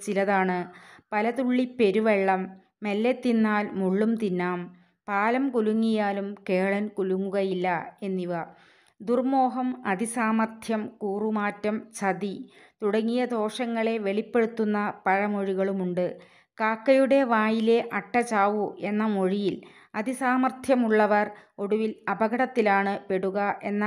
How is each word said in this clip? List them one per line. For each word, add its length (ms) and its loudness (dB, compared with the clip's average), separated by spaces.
ചിലതാണ് 560 0
"പലതുള്ളി 540 0
പെരുവെള്ളം", 760 2
"മെല്ലെ 300 0
തിന്നാൽ 580 0
മുള്ളും 440 0
തിന്നാം", 440 -2
"പാലം 420 0
കുലുങ്ങിയാലും 800 0
കേളൻ 380 0
കുലുങ്ങുകയില്ല" 800 -2
എന്നിവ. 320 -4
ദുർമോഹം, 680 0
അതിസാമർഥ്യം, 960 -2
കൂറുമാറ്റം, 800 -4
ചതി 400 -2
തുടങ്ങിയ 440 0
ദോഷങ്ങളെ 720 -2
വെളിപ്പെടുത്തുന്ന 960 0
പഴമൊഴികളുമുണ്ട്. 1000 0
"കാക്കയുടെ 640 4
വായിലെ 540 4
അട്ട 260 -4
ചാവൂ" 460 2
എന്ന 260 -2
മൊഴിയിൽ 500 0
അതിസാമർഥ്യമുള്ളവർ 1400 2
ഒടുവിൽ 360 -2
അപകടത്തിലാണ് 840 2
പെടുക 300 0
എന്ന 240 -2